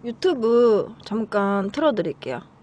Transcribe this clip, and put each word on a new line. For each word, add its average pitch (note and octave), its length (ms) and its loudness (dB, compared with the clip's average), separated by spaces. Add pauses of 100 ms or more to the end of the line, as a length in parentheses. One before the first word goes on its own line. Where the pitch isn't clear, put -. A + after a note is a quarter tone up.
유튜브 A#3 880 2 (100)
잠깐 G3+ 680 -2
틀어드릴게요. F3 800 -4 (120)